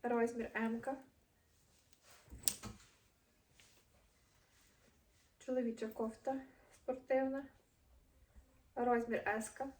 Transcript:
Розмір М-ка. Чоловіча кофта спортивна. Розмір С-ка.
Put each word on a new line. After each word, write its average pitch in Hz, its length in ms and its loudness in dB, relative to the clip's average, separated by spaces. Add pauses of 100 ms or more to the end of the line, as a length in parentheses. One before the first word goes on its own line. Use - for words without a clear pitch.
Розмір 240 540 2
М-ка. 226 420 -2 (4000)
Чоловіча 233 500 -2
кофта 247 540 -4 (340)
спортивна. 269 720 0 (1300)
Розмір 240 520 4
С-ка. 220 400 -2 (120)